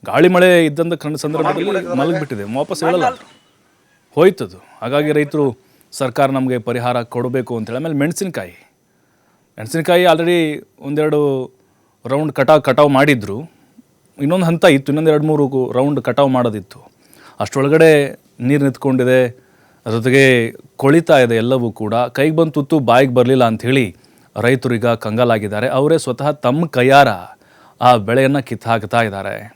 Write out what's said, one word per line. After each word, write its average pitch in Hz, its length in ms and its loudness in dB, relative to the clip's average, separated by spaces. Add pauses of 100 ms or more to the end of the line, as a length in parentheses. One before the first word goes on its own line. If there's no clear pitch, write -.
ಗಾಳಿ 135 260 4
ಮಳೆ 180 140 6 (200)
ಇದ್ದಂಥ 165 360 -4
ಕಣ್ಣ 151 200 -8
ಸಂದರ್ಭದಲ್ಲಿ 160 480 -4 (280)
ಮಲಗಿಬಿಟ್ಟಿದೆ, 143 440 -4 (140)
ವಾಪಸ್ 156 280 -6
ಹೇಳಲ್ಲ, 170 220 0 (1080)
ಹೋಯ್ತದು. 143 420 0 (240)
ಹಾಗಾಗಿ 147 360 -2
ರೈತರು, 147 280 -2 (540)
ಸರ್ಕಾರ 135 280 -2 (100)
ನಮಗೆ 131 200 -2 (100)
ಪರಿಹಾರ 120 300 -4 (180)
ಕೊಡಬೇಕು 123 420 -4
ಅಂತೇಳಿ. 113 240 -8
ಆಮೇಲೆ 156 200 -6
ಮೆಣಸಿನಕಾಯಿ, 156 540 -6 (1000)
ಮೆಣಸಿನಕಾಯಿ 165 540 0
already 170 280 0 (480)
ಒಂದೆರಡು 151 340 -2 (920)
ರೌಂಡ್ 147 280 -2
ಕಟಾವ್, 151 280 4
ಕಟಾವ್ 139 300 4
ಮಾಡಿದ್ರು. 117 400 0 (880)
ಇನ್ನೊಂದು 175 240 0
ಹಂತ 170 160 0 (120)
ಇತ್ತು, 139 140 -4
ಇನ್ನೊಂದು 156 220 2
ಎರಡು 151 180 0
ಮೂರು 147 140 2 (320)
ರೌಂಡ್ 135 320 0
ಕಟಾವ್ 139 280 2
ಮಾಡೋದಿತ್ತು. 107 420 -4 (640)
ಅಷ್ಟರೊಳಗಡೆ 151 480 4 (580)
ನೀರು 139 180 2
ನಿಂತ್ಕೊಂಡಿದೆ, 127 540 0 (640)
ಅದ್ರ 110 120 -4
ಜೊತೆಗೆ 127 280 4 (580)
ಕೊಳಿತಾ 156 420 4
ಇದೆ 117 180 0
ಎಲ್ಲವೂ 120 280 -2 (100)
ಕೂಡ. 107 120 -6 (260)
ಕೈಗೆ 156 220 0
ಬಂದು 156 180 -2
ತುತ್ತು 147 200 -2 (120)
ಬಾಯಿಗೆ 127 280 4
ಬರಲಿಲ್ಲ 127 320 2
ಅಂಥೇಳಿ 117 360 -2 (580)
ರೈತರು 123 340 0
ಈಗ 120 80 -2 (200)
ಕಂಗಾಲಾಗಿದ್ದಾರೆ. 110 600 -2 (120)
ಅವರೇ 151 260 2
ಸ್ವತಃ 135 220 -6 (180)
ತಮ್ಮ 143 200 0 (120)
ಕೈಯಾರ 131 320 6 (800)
ಆ - 20 6 (180)
ಬೆಳೆಯನ್ನು 135 400 0
ಕಿತ್ತಾಕ್ತಾ 117 600 -4
ಇದ್ದಾರೆ. 98 260 -8 (220)